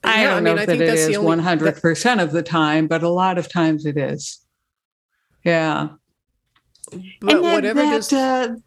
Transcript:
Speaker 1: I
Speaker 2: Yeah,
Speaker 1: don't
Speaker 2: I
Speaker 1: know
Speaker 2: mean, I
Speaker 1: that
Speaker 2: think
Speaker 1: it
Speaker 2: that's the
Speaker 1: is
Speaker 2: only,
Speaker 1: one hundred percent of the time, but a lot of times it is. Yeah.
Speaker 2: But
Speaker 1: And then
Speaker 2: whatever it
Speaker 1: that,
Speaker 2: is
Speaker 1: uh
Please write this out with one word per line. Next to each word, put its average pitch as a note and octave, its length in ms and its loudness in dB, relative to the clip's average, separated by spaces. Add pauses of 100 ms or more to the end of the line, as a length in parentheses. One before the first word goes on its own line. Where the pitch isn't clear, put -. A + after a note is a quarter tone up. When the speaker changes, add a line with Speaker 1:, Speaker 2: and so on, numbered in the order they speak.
Speaker 1:
I A3 180 2
Speaker 2:
Yeah, G#3 60 2
Speaker 1:
don't F#3+ 100 0
Speaker 2:
I - 40 0
Speaker 1:
know E3 100 2
Speaker 2:
mean, E3+ 80 0
I - 80 -2
Speaker 1:
that F3 60 0
Speaker 2:
think D#3+ 100 2
Speaker 1:
it - 20 2
Speaker 2:
that's D#3+ 200 2
the D#3+ 80 0
Speaker 1:
is - 40 -2
Speaker 2:
only, E3 100 0
Speaker 1:
one E3 120 2
hundred D#3+ 420 0
percent F#3 400 0
of D#3 120 -2
the E3+ 100 -2
time, D#3+ 420 0
but D#3+ 160 -2
a E3+ 80 0
lot F3+ 300 0
of E3+ 120 -8
times D#3+ 360 0
it D3 100 -4
is. C#3+ 420 -6 (1040)
Yeah. D#3+ 440 0 (1040)
Speaker 2:
But F#3 100 -16 (320)
Speaker 1:
And F4 100 4
then E4+ 120 2
Speaker 2:
whatever C#4+ 240 0
it D4 60 2
Speaker 1:
that, D4 120 2
Speaker 2:
is A3+ 160 -2
Speaker 1:
uh B3+ 420 0 (120)